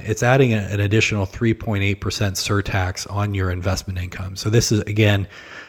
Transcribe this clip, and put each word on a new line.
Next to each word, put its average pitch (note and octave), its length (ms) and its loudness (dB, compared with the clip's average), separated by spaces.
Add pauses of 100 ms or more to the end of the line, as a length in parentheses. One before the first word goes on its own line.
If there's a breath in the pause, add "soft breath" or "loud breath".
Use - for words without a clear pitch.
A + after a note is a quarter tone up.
it's G#2+ 200 -4
adding B2+ 300 4
a, A2 60 2
an G2 220 -2
additional G#2 440 2
three A2+ 300 0
point G2+ 280 -2
eight G2 200 0
percent G2 340 -2
surtax F#2+ 720 -2
on G2+ 220 -2
your F#2+ 180 0
investment F#2 480 -4
income. F#2 380 -8
So - 140 -4
this A2+ 200 4
is, G#2+ 100 2
again, G#2 460 2 (420 loud breath)